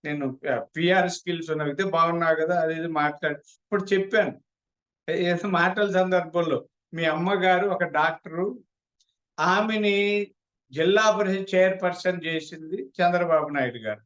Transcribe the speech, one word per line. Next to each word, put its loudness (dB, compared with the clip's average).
నేను, -4
ఆ, 0
పిఆర్ 2
స్కిల్స్ -8
ఉన్న -2
వ్యక్తి -4
బాగున్నావు 2
కదా 0
అది 0
ఇది -4
మాట్లాడు. -2
ఇప్పుడు -6
చెప్పాను 0
ఏ-, 0
ఏదో 0
మాటల 2
సందర్భంలో 0
మీ -4
అమ్మగారు 2
ఒక 0
డాక్టరు, -2
ఆమెని 0
జిల్లా 4
పరిషత్ -2
చైర్పర్సన్ 0
చేసింది -6
చంద్రబాబు 0
నాయుడు -2
గారు. -8